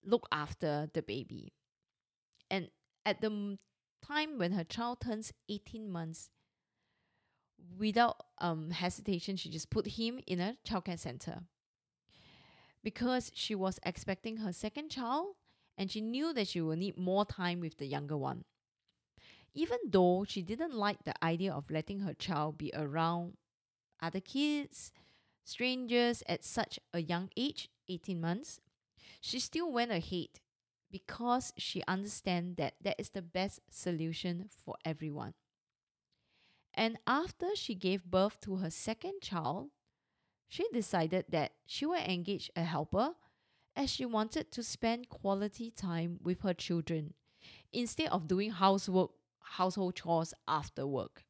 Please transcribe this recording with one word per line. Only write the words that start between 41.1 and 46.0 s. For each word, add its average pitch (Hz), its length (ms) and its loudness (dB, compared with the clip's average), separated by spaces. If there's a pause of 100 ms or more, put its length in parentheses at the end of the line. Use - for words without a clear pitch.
that 156 220 2 (160)
she - 180 -4
will 330 160 2
engage 180 540 -2
a 170 80 2
helper 170 500 2 (600)
as 269 160 0
she 262 140 -2
wanted 220 480 0
to 240 100 -4
spend 240 460 0
quality 202 600 0
time 170 540 -2